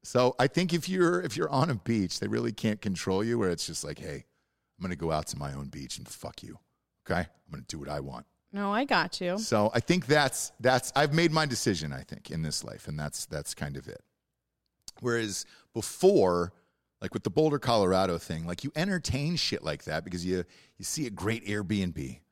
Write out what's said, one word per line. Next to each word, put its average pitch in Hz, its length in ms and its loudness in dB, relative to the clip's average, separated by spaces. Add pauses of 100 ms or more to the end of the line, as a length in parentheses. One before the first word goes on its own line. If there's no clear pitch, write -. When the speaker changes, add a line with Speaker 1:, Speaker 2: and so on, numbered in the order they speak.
Speaker 1:
So 127 360 2
I 127 80 6
think 170 260 0
if 175 160 -2
you're, 180 340 2
if - 140 -4
you're - 140 -2
on 139 200 2
a 127 40 2
beach, 104 460 0
they 101 80 -2
really 117 240 -2
can't 107 280 -2
control 98 440 -2
you 117 140 0
where 95 120 2
it's 85 160 -2
just 80 180 -8
like, 73 140 -8
"Hey, 71 260 -10 (540)
I'm - 40 -10
gonna 90 140 -4
go 80 160 -2
out 76 160 0
to - 100 -8
my 71 140 -6
own 69 160 -8
beach 67 300 -10
and - 100 -14
fuck - 340 -14
you. - 160 -16 (500)
Okay? 87 120 2
I'm - 300 -10
gonna 67 180 -12
do 80 100 -10
what 69 100 -10
I 73 120 -4
want." 67 260 -12 (260)
Speaker 2:
No, 202 200 -2
I 233 120 0
got 185 360 0
you. 180 180 -2
Speaker 1:
So 110 360 4
I 120 60 4
think 170 260 2
that's, 143 540 2
that's, 127 360 4
I've 147 160 4
made 160 200 4
my 156 140 4
decision, 90 460 0
I 65 100 -8
think, - 280 -14
in 80 120 -4
this 76 220 -4
life, - 240 -12
and 76 100 -6
that's, 73 280 -6
that's - 280 -8
kind 71 220 -6
of 67 120 -12
it. - 140 -14 (1000)
Whereas 117 440 0 (300)
before, 104 760 4 (500)
like - 100 -8
with 110 120 -4
the - 60 0
Boulder, 151 280 4
Colorado 95 580 4
thing, 82 300 -6
like 87 180 -6
you 147 100 -6
entertain 165 600 -2
shit - 260 -2
like 76 220 -4
that 78 200 -4
because 87 200 -6
you, 90 200 0 (340)
you 95 60 -14
see 151 220 -4
a 113 40 -6
great 107 340 -2
Airbnb. 95 760 -2 (120)